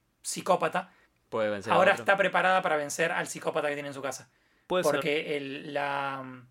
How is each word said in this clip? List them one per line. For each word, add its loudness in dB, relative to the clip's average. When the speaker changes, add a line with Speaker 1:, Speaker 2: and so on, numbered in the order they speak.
Speaker 1:
psicópata, 0
Speaker 2:
Puede 0
vencer -2
a 6
Speaker 1:
ahora 6
Speaker 2:
otro. 0
Speaker 1:
está 4
preparada 2
para 2
vencer -2
al -2
psicópata -4
que -2
tiene -8
en -10
su -10
casa. -8
Speaker 3:
Puede 2
ser. 4
Speaker 1:
Porque 0
el, -8
la, -2
mm, -16